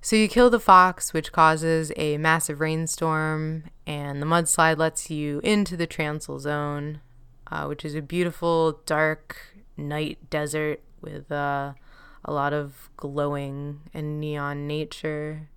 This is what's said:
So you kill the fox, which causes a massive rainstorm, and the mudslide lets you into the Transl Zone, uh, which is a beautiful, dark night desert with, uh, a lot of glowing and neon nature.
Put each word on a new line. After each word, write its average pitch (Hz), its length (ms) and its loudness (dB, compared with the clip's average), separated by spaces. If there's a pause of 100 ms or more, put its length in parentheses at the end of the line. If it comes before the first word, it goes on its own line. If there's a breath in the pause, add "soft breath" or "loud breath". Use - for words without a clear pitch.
So - 160 2
you 214 120 6
kill 247 220 6
the 226 100 2
fox, 185 540 8
which 160 180 -2
causes 160 640 4
a 151 220 0
massive 160 420 0
rainstorm, 156 1080 -2 (160)
and 143 340 -6
the 147 60 -2
mudslide 160 500 4
lets 160 340 -2
you 147 320 -4
into 202 360 0
the 165 80 0
Transl 151 520 -6
Zone, 147 640 -4 (500)
uh, 151 140 -6
which 147 220 -8
is 147 80 -8
a 151 80 -6
beautiful, 165 840 0
dark - 680 -2 (240)
night 147 500 -6
desert 151 540 -2 (180)
with, 147 320 -12
uh, 143 400 -2 (500 soft breath)
a - 100 -8
lot 143 200 0
of 147 460 -8
glowing 143 840 -6 (140)
and 151 260 -6
neon 143 460 -6
nature. 151 920 -6